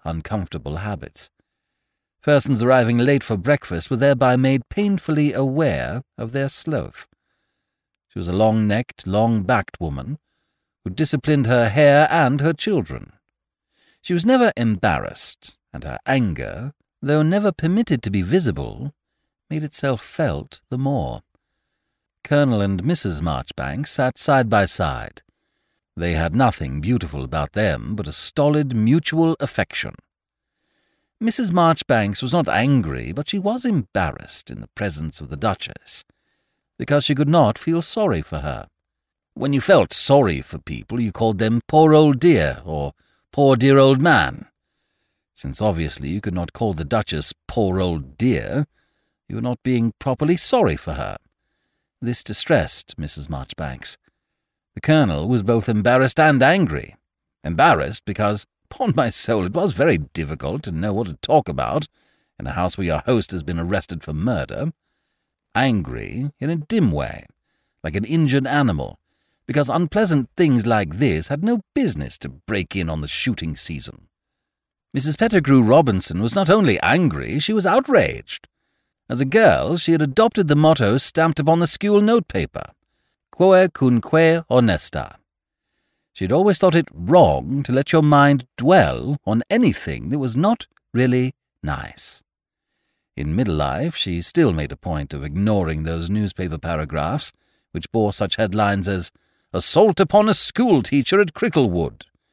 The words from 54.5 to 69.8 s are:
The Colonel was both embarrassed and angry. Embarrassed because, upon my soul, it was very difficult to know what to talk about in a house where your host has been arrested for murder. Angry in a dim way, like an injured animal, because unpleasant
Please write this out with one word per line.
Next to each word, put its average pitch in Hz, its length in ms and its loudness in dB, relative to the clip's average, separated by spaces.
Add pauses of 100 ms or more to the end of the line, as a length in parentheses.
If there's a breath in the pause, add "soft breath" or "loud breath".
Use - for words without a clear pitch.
The - 80 -14
Colonel 107 480 2
was 120 140 0
both 110 260 0
embarrassed 120 520 2
and 151 240 4
angry. 139 500 0 (480)
Embarrassed 85 640 2
because, 104 420 -2 (240)
upon 226 260 -2
my 123 140 0
soul, 107 340 -2
it 95 80 -4
was 175 200 -2
very 110 260 2
difficult 78 640 -8
to 95 100 -10
know 95 220 -4
what 107 140 -4
to 76 60 -12
talk - 340 0
about 69 400 -4 (500)
in - 80 -12
a 65 60 -8
house 87 260 -4
where 92 80 -4
your 78 180 -2
host 120 280 0
has 90 100 -6
been 82 160 -6
arrested 87 460 -6
for 76 80 -8
murder. 101 580 -4 (840)
Angry 104 800 -2
in 143 120 -4
a 170 60 -4
dim 156 360 0
way, 71 340 -6 (560)
like 82 140 -6
an 101 80 -4
injured 135 420 0
animal, 101 540 -2 (440)
because 147 240 0
unpleasant 165 680 0